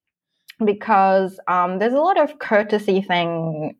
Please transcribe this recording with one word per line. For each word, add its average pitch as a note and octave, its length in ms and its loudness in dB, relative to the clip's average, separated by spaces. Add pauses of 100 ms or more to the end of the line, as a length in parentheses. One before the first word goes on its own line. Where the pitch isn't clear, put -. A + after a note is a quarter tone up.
(640)
Because, F#3+ 840 2
um, F3+ 300 0
there's A3 160 0
a C4+ 60 0
lot F4 200 2
of D4 200 0
courtesy G#3 640 0
thing E3 760 -4